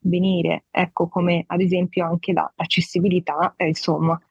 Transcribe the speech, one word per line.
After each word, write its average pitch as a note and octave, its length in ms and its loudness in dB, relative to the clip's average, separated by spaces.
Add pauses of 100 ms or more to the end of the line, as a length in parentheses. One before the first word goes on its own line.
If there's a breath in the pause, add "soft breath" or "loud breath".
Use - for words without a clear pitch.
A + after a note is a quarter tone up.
venire, F3 680 2
ecco, F3 380 -2
come F3 400 0
ad F3 140 -2
esempio F3+ 440 0
anche E3+ 280 -2
la, - 220 -2
l'accessibilità, F3 1000 -2
eh, F3 120 -2
insomma. D#3+ 520 0 (120)